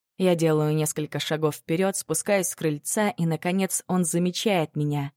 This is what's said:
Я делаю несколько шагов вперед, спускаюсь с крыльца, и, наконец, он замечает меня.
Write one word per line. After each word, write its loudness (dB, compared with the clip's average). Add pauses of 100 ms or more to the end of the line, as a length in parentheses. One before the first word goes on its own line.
(180)
Я 4
делаю 2
несколько -2
шагов -2
вперед, -2
спускаюсь -2
с -6
крыльца, -2
и, -2
наконец, -2
он 2
замечает 0
меня. -2